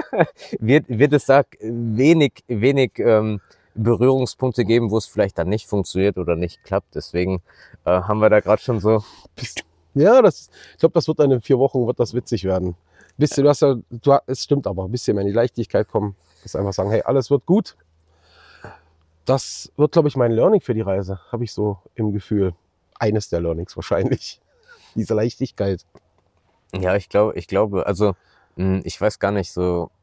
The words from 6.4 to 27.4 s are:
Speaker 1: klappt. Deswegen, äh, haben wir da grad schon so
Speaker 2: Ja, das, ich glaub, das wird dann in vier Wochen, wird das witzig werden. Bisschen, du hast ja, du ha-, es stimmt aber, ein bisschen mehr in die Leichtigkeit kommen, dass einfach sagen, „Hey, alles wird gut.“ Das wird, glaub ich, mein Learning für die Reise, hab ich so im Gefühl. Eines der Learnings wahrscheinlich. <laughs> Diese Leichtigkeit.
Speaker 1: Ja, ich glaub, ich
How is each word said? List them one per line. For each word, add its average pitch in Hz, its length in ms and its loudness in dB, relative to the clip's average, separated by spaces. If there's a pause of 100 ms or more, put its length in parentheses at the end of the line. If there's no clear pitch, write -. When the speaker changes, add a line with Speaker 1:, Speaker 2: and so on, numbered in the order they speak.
Speaker 1:
klappt. - 320 -6
Deswegen, 90 460 -4 (440)
äh, 85 60 0
haben 92 300 0
wir 107 80 6
da 104 120 6
grad 101 200 0
schon 113 200 -2
so 107 220 2 (920)
Speaker 2:
Ja, 208 280 6
das, - 280 0 (220)
ich - 60 -20
glaub, - 140 2
das 160 160 -2
wird 156 120 -2
dann 143 100 4
in 127 100 2
vier 131 180 2
Wochen, 127 280 0
wird - 120 -2
das 113 160 -2
witzig 110 300 -4
werden. 92 320 -2 (400)
Bisschen, 143 280 0
du 143 60 2
hast 139 120 0
ja, 139 140 2 (140)
du 127 220 0
ha-, 139 140 2
es - 180 -8
stimmt 139 220 -2
aber, 95 180 -6
ein 92 60 -8
bisschen 113 240 -2
mehr 101 80 -2
in 101 60 -2
die 101 60 -4
Leichtigkeit 117 540 -2
kommen, 101 280 -4 (260)
dass - 140 -12
einfach 98 160 -4
sagen, 98 180 -2
„Hey, 110 120 0
alles 131 280 -2
wird 139 160 0
gut.“ - 300 0 (1500)
Das - 520 -4
wird, 147 160 2
glaub 156 140 4
ich, 139 100 -4
mein 120 160 2
Learning 160 280 2
für - 140 -4
die 107 60 -4
Reise, 98 400 -4 (100)
hab 117 120 -6
ich 113 100 -8
so 104 260 -4 (160)
im 110 180 -2
Gefühl. 98 420 -2 (440)
Eines 107 300 -2
der 85 120 -2
Learnings 85 360 -6
wahrscheinlich. - 640 -4 (280)
<laughs> - 260 -20
Diese 110 200 -4
Leichtigkeit. 107 720 -4 (880)
Speaker 1:
Ja, 95 220 0
ich 101 120 -6
glaub, 104 280 0
ich - 100 -10